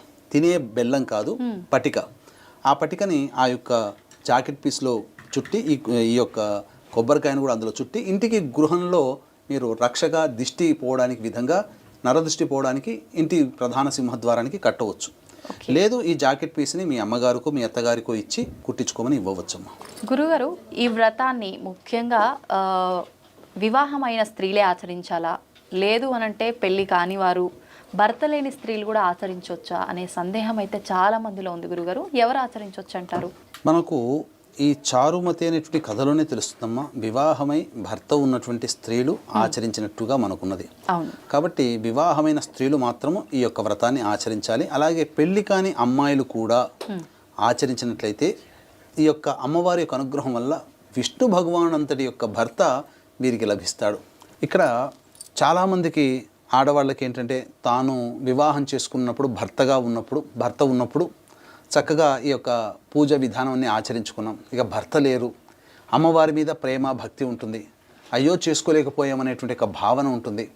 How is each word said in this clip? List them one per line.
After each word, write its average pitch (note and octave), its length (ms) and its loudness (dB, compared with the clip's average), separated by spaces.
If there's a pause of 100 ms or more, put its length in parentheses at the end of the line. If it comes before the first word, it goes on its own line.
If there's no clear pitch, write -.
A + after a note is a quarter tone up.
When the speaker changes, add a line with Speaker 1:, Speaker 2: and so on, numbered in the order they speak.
(320)
Speaker 1:
తినే E3+ 260 4
బెల్లం B2 460 0
కాదు, A2+ 380 -4
Speaker 2:
Hmm. A3 180 -6 (120)
Speaker 1:
పటిక. - 260 2 (680)
ఆ C3+ 60 4
పటికని D3 640 -2
ఆ B2+ 100 4
యొక్క A#2 460 0 (340)
జాకెట్ C3+ 380 0
పీస్లో B2+ 380 0 (360)
చుట్టి E3 200 -2
ఈ, C#3 360 0
ఈ A#2 200 4
యొక్క G#2+ 440 0 (340)
కొబ్బరికాయను C#3 480 2
కూడా C3+ 120 0
అందులో A2 280 -2
చుట్టి G#3+ 200 -4
ఇంటికి G3+ 400 0
గృహంలో D3+ 800 2 (320)
మీరు B2 320 -2
రక్షగా D#3+ 440 2
దిష్టి C3+ 460 0
పోవడానికి B2+ 500 0
విధంగా, B2+ 420 -2 (420)
నరదృష్టి D#3 380 2
పోవడానికి C#3 580 -2 (120)
ఇంటి D#3+ 300 2
ప్రధాన B2+ 440 -2
సింహద్వారానికి A#2+ 680 -2
కట్టవచ్చు. - 680 -4 (260)
Speaker 2:
ఓకే. - 220 -6
Speaker 1:
లేదు, G#3+ 300 4
ఈ E3+ 120 0
జాకెట్ C#3 440 0
పీస్ని E3 260 -2
మీ C#3 140 -2
అమ్మగారికో A#2+ 520 0
మీ C#3 120 -2
అత్తగారికో A#2 520 -2
ఇచ్చి D#3+ 320 -4 (180)
కుట్టించుకోమని B2 520 -2
ఇవ్వవచ్చమ్మా. F#2 540 -6 (400)
Speaker 2:
గురుగారు, D4+ 460 0 (200)
ఈ A#3+ 120 2
వ్రతాన్ని A3+ 720 0
ముఖ్యంగా, A#3 720 0 (160)
ఆ, G3 60 0 (1000)
వివాహమైన A#3+ 640 0
స్త్రీలే G#3 380 -2
ఆచరించాలా, F3 800 -2 (340)
లేదు G#3+ 340 0
అనంటే A3+ 440 -2
పెళ్లి G3 340 0
కాని F#3 320 0
వారు, F3+ 340 0 (440)
భర్త G#3+ 300 2
లేని D4 260 0
స్త్రీలు A3 340 -6
కూడా G#3+ 180 0
ఆచరించవచ్చా F3+ 880 -4
అనే F3+ 180 -6
సందేహం G#3+ 520 -4
అయితే G3+ 200 -4 (140)
చాలా G3 260 4
మందిలో G3 340 -8
ఉంది E3+ 140 -10
గురుగారు. F3 480 -6
ఎవరు B3 240 2
ఆచరించవచ్చు G#3 600 -8
అంటారు? F3+ 320 -6 (360)
Speaker 1:
మనకు D#3 580 0 (360)
ఈ C#3+ 160 4 (180)
చారుమతి E3+ 520 2
అనేటువంటి D#3+ 400 -2
కథలోనే C3+ 380 2
తెలుస్తుందమ్మా, A#2+ 680 -6
వివాహమై C#3 720 0 (100)
భర్త A2 380 -4
ఉన్నటువంటి B2+ 540 0
స్త్రీలు B2 440 -2
Speaker 2:
Hmm. - 240 -6
Speaker 1:
ఆచరించినట్టుగా A2 800 -2
మనకున్నది. F#2+ 520 -4 (220)
Speaker 2:
అవును. E3+ 200 -2 (200)
Speaker 1:
కాబట్టి C#3+ 460 0
వివాహమైన D3 640 2
స్త్రీలు C3+ 360 0
మాత్రము C3+ 480 -2 (100)
ఈ C3 80 2
యొక్క A#2 180 0
వ్రతాన్ని A2 400 0
ఆచరించాలి. A2 680 -2
అలాగే D3+ 360 0
పెళ్లి F3+ 380 0
కాని F#3+ 360 0
అమ్మాయిలు C3+ 440 2
కూడా A#2 460 0 (240)
Speaker 2:
Hmm. F3+ 100 -6 (380)
Speaker 1:
ఆచరించినట్లయితే A#2+ 1000 -2 (600)
ఈ D#3 60 4
యొక్క D3+ 240 2
అమ్మవారి E3+ 520 0
యొక్క D#3 140 -4
అనుగ్రహం C3+ 400 -4
వల్ల B2+ 260 -2 (360)
విష్ణు B2+ 300 0
భగవాన్ E3+ 480 4
అంతటి C#3 300 0
యొక్క B2 200 -4
భర్త A#2+ 600 0 (360)
వీరికి A#2 240 0
లభిస్తాడు. G#2 540 -2 (440)
ఇక్కడ C#3 480 2 (520)
చాలామందికి E3 840 2 (280)
ఆడవాళ్ళకి C3+ 500 4
ఏంటంటే, B2+ 420 -4 (180)
తాను B2 560 0
వివాహం C#3+ 540 2
చేసుకున్నప్పుడు, B2+ 540 -2
భర్తగా B2+ 500 2
ఉన్నప్పుడు, A#2+ 460 -2 (120)
భర్త B2 260 0
ఉన్నప్పుడు C3 480 2 (540)
చక్కగా D3 540 2
ఈ B2+ 100 -4
యొక్క A#2 460 -2 (220)
పూజ D3 160 4
విధానాన్ని C3 540 0
ఆచరించుకున్నాం, A2 720 -4 (140)
ఇక B2 100 0
భర్త G#2+ 340 -4
లేరు, B2+ 360 2 (600)
అమ్మవారి D#3 400 6
మీద D3+ 140 2
ప్రేమ C3+ 460 -2
భక్తి A#2+ 320 -6
ఉంటుంది, A2+ 420 -8 (460)
అయ్యో C#3 240 4 (120)
చేసుకోలేకపోయామనేటువంటి C3+ 1080 0
ఒక A#2+ 100 0
భావన A#2+ 440 2
ఉంటుంది. A#2 460 -4